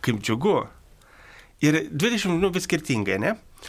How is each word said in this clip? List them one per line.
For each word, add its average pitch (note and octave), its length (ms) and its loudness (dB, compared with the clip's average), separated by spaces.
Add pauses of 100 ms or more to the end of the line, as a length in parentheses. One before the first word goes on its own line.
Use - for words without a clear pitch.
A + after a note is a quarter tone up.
„Kaip A2 160 0
džiugu.“ C3 460 0 (960)
Ir D3+ 240 2
dvidešimt F#3+ 460 0
žmonių F3+ 180 2
vis F3+ 160 -4
skirtingai, A2 480 0
ne? D#3+ 180 0 (340)